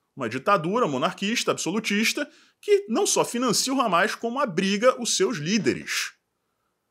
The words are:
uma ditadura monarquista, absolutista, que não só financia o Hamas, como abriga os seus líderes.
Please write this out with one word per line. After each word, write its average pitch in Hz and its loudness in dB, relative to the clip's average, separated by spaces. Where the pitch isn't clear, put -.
uma 123 -4
ditadura 190 0
monarquista, 175 -2
absolutista, 214 -2
que 202 2
não 294 0
só 156 2
financia 247 0
o 269 2
Hamas, 202 2
como 233 -6
abriga 208 2
os - -2
seus 202 0
líderes. 143 -2